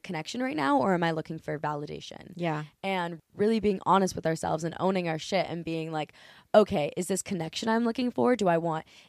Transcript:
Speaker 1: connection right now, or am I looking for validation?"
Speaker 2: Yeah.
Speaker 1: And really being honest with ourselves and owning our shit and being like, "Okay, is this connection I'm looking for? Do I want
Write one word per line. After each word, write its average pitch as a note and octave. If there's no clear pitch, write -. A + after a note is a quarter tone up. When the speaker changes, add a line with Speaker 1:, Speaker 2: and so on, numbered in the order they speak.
Speaker 1:
connection F3+
right C4
now, C#4+
or G3
am F3
I E3
looking D#3+
for D3+
validation?" D3+
Speaker 2:
Yeah. D#3+
Speaker 1:
And F3
really G#3+
being G3
honest F#3
with -
ourselves D#3+
and E3
owning F3+
our D#3
shit F3
and E3
being D#3+
like, D3+
"Okay, F#3+
is F3+
this F#3+
connection E3+
I'm A3+
looking A#3+
for? A#3+
Do G3+
I E3+
want D#3+